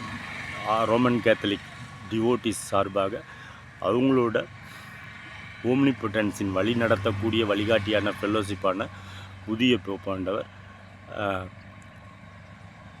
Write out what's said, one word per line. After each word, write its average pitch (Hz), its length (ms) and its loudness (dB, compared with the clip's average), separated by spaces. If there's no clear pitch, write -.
ஆ, 113 160 4
ரோமன் 120 400 4
கேத்தலிக் 104 480 2
டிவோட்டிஸ் 113 600 0
சார்பாக 98 500 0
அவங்களோட 120 640 4
ஓம்னிபொட்டன்ஸின் 107 880 2
வழி 101 220 4
நடத்தக்கூடிய 113 720 2
வழிகாட்டியான 104 680 4
ஃபெல்லோஷிப்பான 101 640 0
புதிய 113 400 4
போப்பாண்டவர், 95 580 -2
அ, 95 280 -2